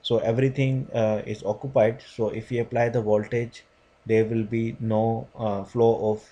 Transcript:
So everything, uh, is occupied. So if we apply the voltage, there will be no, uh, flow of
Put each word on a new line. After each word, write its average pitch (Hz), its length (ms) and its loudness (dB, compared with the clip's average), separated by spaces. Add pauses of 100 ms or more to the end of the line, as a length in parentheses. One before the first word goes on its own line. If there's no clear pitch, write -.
So - 180 0
everything, 131 720 0
uh, 110 320 0
is - 180 -8
occupied. 113 600 0 (120)
So 110 140 0
if 110 220 -8
we 120 80 -2
apply 117 300 0
the 120 120 0
voltage, 107 600 -2 (420)
there 110 200 4
will 113 180 0
be 113 360 -2
no, 113 560 0
uh, 104 280 -4
flow 113 480 2
of 107 200 -4